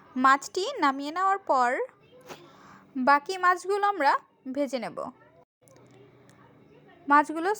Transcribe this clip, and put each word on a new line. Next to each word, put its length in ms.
মাছটি 380
নামিয়ে 340
নেওয়ার 220
পর 180
বাকি 240
মাছগুলো 480
আমরা 180
ভেজে 280
নেব। 140
মাছগুলো 380